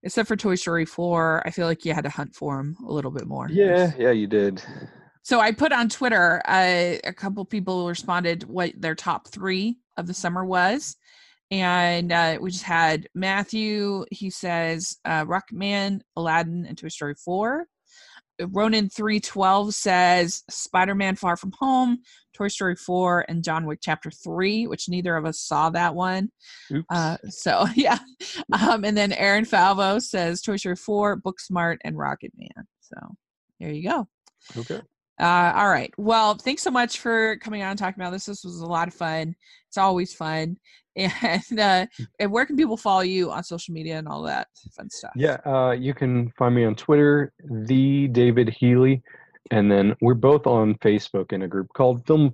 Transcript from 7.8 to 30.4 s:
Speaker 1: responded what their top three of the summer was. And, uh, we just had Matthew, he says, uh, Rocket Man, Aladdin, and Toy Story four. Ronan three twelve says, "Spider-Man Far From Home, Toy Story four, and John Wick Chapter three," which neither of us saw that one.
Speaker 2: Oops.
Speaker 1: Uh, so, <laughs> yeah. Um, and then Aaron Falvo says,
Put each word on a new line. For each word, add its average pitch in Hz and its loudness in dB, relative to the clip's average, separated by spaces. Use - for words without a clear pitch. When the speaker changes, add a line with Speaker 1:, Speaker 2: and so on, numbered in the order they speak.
Speaker 1:
responded 175 -2
what 175 -4
their 160 -4
top - -6
three 190 -4
of 175 -6
the 180 -8
summer 180 -4
was. 185 0
And, 175 2
uh, 165 2
we 185 -6
just 185 -10
had 160 2
Matthew, 202 -2
he 196 -8
says, 170 -4
uh, 160 -2
Rocket 185 -4
Man, 196 -4
Aladdin, 170 -2
and 160 -12
Toy 160 -12
Story 147 -8
four. 226 -4
Ronan 208 0
three 214 -2
twelve 202 0
says, 180 2
"Spider-Man 190 0
Far 175 -2
From 190 -10
Home, 254 2
Toy 202 -4
Story 185 -2
four, 180 0
and 165 -4
John 160 -4
Wick 151 -6
Chapter 156 -4
three," 190 -2
which - -8
neither 180 -2
of 156 -2
us 160 -6
saw 156 0
that 170 -2
one. 185 -2
Speaker 2:
Oops. 160 -4
Speaker 1:
Uh, 165 -2
so, - 0
<laughs> 226 -4
yeah. 247 2
Um, 214 2
and 208 0
then 202 2
Aaron 202 2
Falvo 196 4
says, 175 -2